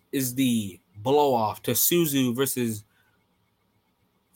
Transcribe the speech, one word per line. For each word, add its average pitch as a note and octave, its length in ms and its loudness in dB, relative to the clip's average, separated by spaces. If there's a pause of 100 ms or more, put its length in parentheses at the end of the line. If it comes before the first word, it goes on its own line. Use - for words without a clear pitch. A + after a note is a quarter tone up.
(100)
is C3 240 -4
the A#2 460 0 (160)
blow C3+ 380 2
off A2 300 -2
to B2+ 80 -2
Suzu C#3 640 2
versus, A#2+ 500 -2 (1500)